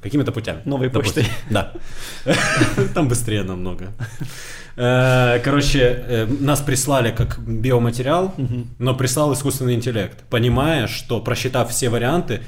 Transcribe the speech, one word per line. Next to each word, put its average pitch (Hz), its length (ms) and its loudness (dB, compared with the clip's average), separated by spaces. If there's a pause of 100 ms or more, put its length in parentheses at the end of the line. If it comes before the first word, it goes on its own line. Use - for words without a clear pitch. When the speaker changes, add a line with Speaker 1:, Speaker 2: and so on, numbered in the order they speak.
Speaker 1:
какими-то 117 300 0
путями, 87 320 -6
Speaker 2:
Новой 131 240 -2
Speaker 1:
допустим. 110 340 0
Speaker 2:
почтой. - 160 0 (120)
Speaker 1:
Да. 98 220 0 (520)
<laughs> 262 100 2 (600)
Там 160 140 2
быстрее 110 360 0
намного. 90 480 -6 (840)
Э, 123 680 4
короче, 143 340 4 (300)
э, 113 180 0 (140)
нас 139 200 2
прислали 127 520 0
как - 260 -2
биоматериал, 123 1000 0
Speaker 2:
Мгм. 123 300 -4 (120)
Speaker 1:
но 123 180 0
прислал 147 360 2
искусственный 131 420 0
интеллект, 113 560 -2
понимая, 123 580 2
что, - 320 -4
просчитав 123 500 0
все 123 200 0
варианты, 120 580 0